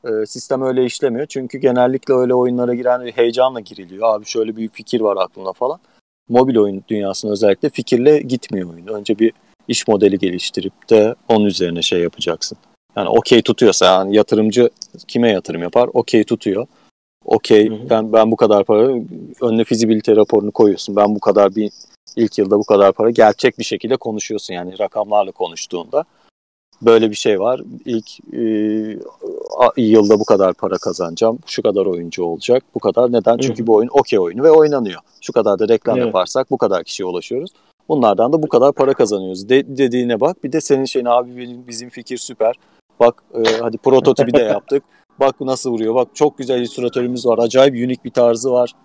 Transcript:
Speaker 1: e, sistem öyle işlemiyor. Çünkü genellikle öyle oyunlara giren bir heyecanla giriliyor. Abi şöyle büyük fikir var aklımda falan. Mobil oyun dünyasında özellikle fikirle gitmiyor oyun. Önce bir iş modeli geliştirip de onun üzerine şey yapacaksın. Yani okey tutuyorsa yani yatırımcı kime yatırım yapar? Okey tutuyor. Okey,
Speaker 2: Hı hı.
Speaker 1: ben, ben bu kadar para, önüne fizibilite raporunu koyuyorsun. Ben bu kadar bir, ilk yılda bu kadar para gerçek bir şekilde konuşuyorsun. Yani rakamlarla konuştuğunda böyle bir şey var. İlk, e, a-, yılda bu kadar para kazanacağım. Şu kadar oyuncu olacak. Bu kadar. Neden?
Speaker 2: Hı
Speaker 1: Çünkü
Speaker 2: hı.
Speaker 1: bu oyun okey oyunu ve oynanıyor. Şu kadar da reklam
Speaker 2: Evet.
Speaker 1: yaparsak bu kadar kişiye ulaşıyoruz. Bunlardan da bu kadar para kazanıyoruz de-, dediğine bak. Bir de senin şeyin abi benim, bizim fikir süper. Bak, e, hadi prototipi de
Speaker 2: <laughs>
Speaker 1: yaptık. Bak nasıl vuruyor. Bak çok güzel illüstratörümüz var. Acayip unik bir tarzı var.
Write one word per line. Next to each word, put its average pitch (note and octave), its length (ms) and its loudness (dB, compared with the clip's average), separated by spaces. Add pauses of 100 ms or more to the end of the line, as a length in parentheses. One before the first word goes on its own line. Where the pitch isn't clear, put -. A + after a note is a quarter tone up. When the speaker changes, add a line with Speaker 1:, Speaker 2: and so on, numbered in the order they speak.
Speaker 1:
e, A2 200 -4
sistem C3 360 -6
öyle B2+ 240 0
işlemiyor. B2 400 -4
Çünkü C3 320 -10
genellikle C3 560 0
öyle B2+ 200 2
oyunlara B2 420 0
giren B2 300 -2
bir A#2+ 60 -10
heyecanla B2 480 0
giriliyor. G2 560 -4
Abi G#2 100 -12
şöyle A2 300 -4
büyük A2 180 -8
fikir A2+ 280 -6
var G2+ 160 0
aklımda F#2+ 360 -6
falan. C#3+ 260 -6 (500)
Mobil B2 280 4
oyun G2+ 300 0
dünyasında G#2 440 -6
özellikle G#2 380 2
fikirle C3 500 2
gitmiyor G2 540 -6
oyun. E2+ 140 -20
Önce G#2 320 -6
bir A2+ 140 2 (340)
iş - 200 -4
modeli G2+ 320 2
geliştirip F2+ 680 -8
de A2 260 4 (120)
onun A2 180 2
üzerine E2+ 360 -2
şey F2 200 -2
yapacaksın. - 560 -6 (380)
Yani A2 140 -4
okey A2+ 320 4
tutuyorsa G2+ 440 2
yani F#2+ 300 2
yatırımcı A2 540 2 (380)
kime A#2+ 240 2
yatırım F2+ 300 -4
yapar? A#2+ 320 0
Okey A#2 300 2
tutuyor. A2 440 -4 (580)
Okey, A2 440 4
Speaker 2:
Hı A2 40 -6
hı. A#2+ 160 -12
Speaker 1:
ben, A2 240 0
ben A2 180 4
bu A2+ 40 2
kadar G#2 280 2
para, A2+ 240 2 (540)
önüne A2+ 220 0
fizibilite A2 520 0
raporunu G#2 360 2
koyuyorsun. G2+ 440 0
Ben G#2 200 2
bu G2+ 40 -6
kadar G2+ 360 2
bir, G#2+ 160 -4 (440)
ilk A2+ 220 -2
yılda G#2 220 2
bu G#2 40 -2
kadar G2 300 4
para A2+ 160 0
gerçek A2+ 500 2
bir A#2 40 -6
şekilde A2+ 340 -4
konuşuyorsun. G#2+ 560 -8
Yani F2+ 260 -12
rakamlarla G#2 520 -2
konuştuğunda F2 720 -8 (800)
böyle A2+ 280 4
bir G#2 60 -6
şey G#2 240 -2
var. A#2+ 220 -2 (240)
İlk, - 480 -10
e, - 80 -8 (1160)
a-, B2 120 4 (100)
yılda G#2+ 380 4
bu G#2+ 60 -4
kadar F#2+ 280 2
para F#2 240 -6
kazanacağım. F#2 680 -4
Şu - 160 -8
kadar G2 240 0
oyuncu F2 380 -6
olacak. E2+ 400 -2 (120)
Bu A2+ 40 -4
kadar. A#2+ 320 0
Neden? A#2 220 2
Speaker 2:
Hı A#2 80 -2
Speaker 1:
Çünkü A#2 220 -4
Speaker 2:
hı. A2 40 -2
Speaker 1:
bu A2 80 6
oyun A#2 160 2
okey C3 280 2
oyunu F#2 240 -2
ve D#3+ 80 6
oynanıyor. C#3 500 2 (200)
Şu - 120 -10
kadar G2+ 260 0
da G#2+ 80 0
reklam A2+ 300 0
Speaker 2:
Evet. B2 80 0
Speaker 1:
yaparsak G#2+ 460 -2
bu C3+ 60 -2
kadar F#2+ 260 -2
kişiye - 240 -10
ulaşıyoruz. A#2 440 -8 (380)
Bunlardan A#2+ 440 2
da D#3 100 0
bu D3+ 60 -6
kadar C#3 240 4
para C3+ 200 0
kazanıyoruz G2 560 -4
de-, C3+ 280 0
dediğine A#2+ 420 0
bak. D#3+ 240 -2
Bir B2+ 80 -8
de D#3 100 -2
senin C3+ 240 0
şeyin B2 200 -4
abi B2 320 -2
benim, B2 300 -16
bizim A#2+ 220 -16
fikir B2 280 -12
süper. A#2 380 -4 (440)
Bak, A#2+ 240 2 (100)
e, A2+ 280 0
hadi A2+ 160 -6
prototipi B2+ 560 2
de B2 80 4
Speaker 2:
<laughs> - 0 -
Speaker 1:
yaptık. A2 420 -2 (360)
Bak C3+ 220 0
nasıl C3 300 -6
vuruyor. A2+ 240 -4
Bak B2 180 0
çok D3+ 240 0
güzel B2+ 200 -4
illüstratörümüz B2 680 -6
var. A2+ 140 2
Acayip C3 340 4
unik B2 320 -6
bir B2 60 -10
tarzı A#2+ 400 0
var. B2 200 0 (140)